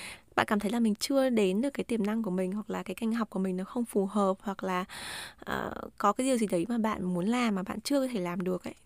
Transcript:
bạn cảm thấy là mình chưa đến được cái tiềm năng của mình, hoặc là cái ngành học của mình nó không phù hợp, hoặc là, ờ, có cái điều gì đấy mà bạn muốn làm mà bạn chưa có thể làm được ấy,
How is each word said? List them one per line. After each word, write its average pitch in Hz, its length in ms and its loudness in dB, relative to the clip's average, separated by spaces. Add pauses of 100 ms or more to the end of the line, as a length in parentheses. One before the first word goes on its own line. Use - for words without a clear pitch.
(360)
bạn - 100 6
cảm 208 140 2
thấy 214 100 -2
là 240 100 0
mình 220 140 4
chưa 262 360 2
đến 208 300 4
được 277 100 0
cái 285 140 -4
tiềm 214 220 0
năng 220 160 0
của 208 80 -4
mình, 185 220 0
hoặc 214 180 -6
là 185 120 -4
cái 185 180 -8
ngành 226 120 0
học 226 180 -2
của - 80 -4
mình 190 180 0
nó 185 80 -2
không 240 200 -4
phù 196 220 0
hợp, 196 340 2
hoặc 196 240 -6
là, 185 200 0 (540)
ờ, - 360 -4 (240)
có 208 140 6
cái 254 140 0
điều 262 100 4
gì 226 100 2
đấy 180 220 0
mà 240 100 0
bạn 214 260 0
muốn 180 220 0
làm 233 280 2
mà 185 80 -2
bạn 196 180 -8
chưa 285 200 2
có 262 120 0
thể 208 80 -2
làm 180 200 -2
được 180 240 -2
ấy, - 100 -10 (120)